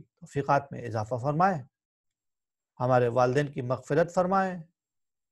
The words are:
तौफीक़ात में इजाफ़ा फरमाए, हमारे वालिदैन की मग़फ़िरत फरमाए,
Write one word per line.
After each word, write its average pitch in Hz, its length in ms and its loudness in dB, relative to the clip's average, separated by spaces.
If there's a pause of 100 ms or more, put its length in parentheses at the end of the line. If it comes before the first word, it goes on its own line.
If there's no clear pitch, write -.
(220)
तौफीक़ात 143 520 -2
में 123 120 -12
इजाफ़ा 113 320 -4
फरमाए, 151 460 0 (1160)
हमारे 127 280 4
वालिदैन 127 400 2
की 139 140 -10
मग़फ़िरत 139 500 -2
फरमाए, 185 520 0 (680)